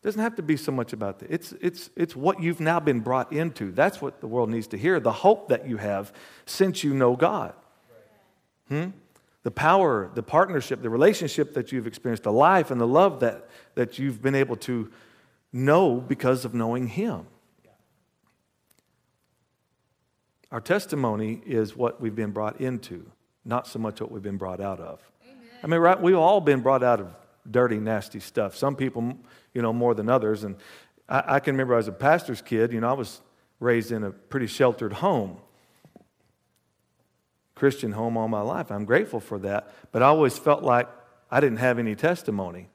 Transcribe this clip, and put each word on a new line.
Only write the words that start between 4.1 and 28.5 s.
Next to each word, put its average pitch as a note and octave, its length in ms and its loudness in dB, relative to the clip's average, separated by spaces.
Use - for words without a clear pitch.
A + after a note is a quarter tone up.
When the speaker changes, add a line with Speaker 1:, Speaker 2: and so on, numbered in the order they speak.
Speaker 1:
the - 60 -12
world A2+ 240 0
needs A2+ 180 -4
to G#2+ 80 -10
hear, E3 220 2
the A2+ 140 0
hope G#3 380 2
that B2+ 180 0
you A#2+ 80 -4
have G2+ 360 -6
since - 380 0
you C#3+ 100 0
know B2+ 220 4
God. D#3+ 380 0
Hmm? D3+ 200 -4
The A#2+ 80 -4
power, D3 600 2
the A#2 120 -6
partnership, D#3 580 0
the A#2+ 80 -4
relationship D#3 640 2
that B2 160 -4
you've B2 160 -4
experienced, A#2 380 -6
the G#2 80 2
life D3+ 400 6
and B2 80 -2
the A#2 60 2
love D3+ 340 4
that, A#2 280 -4
that B2 200 -2
you've C3 240 -4
been C3+ 140 0
able C3 220 2
to A#2 340 -6
know C#3 480 4
because B2+ 440 0
of A2+ 80 -8
knowing A#2 360 -2
him. A#2 380 -6
Our A#2+ 100 -8
testimony A#2 840 -2
is A2 300 -2
what A#2+ 240 -2
we've A2+ 140 -4
been G#2+ 180 -4
brought G#2+ 280 -6
into, A#2+ 480 -8
not A#2+ 240 -4
so - 100 -12
much A2 220 -6
what G#2+ 100 -8
we've A2+ 100 -12
been G2+ 160 -8
brought F#2 240 -8
out F#2+ 200 -6
of. E2 200 -14
Speaker 2:
Amen. - 240 -20
Speaker 1:
I E3 60 -8
mean, E3 100 2
right, F3 220 6
we've F3+ 160 6
all F3+ 240 6
been D3 200 4
brought B2+ 220 4
out A#2+ 180 4
of F2+ 140 -12
dirty, A#2 280 4
nasty G#2+ 420 -4
stuff. G2+ 360 -4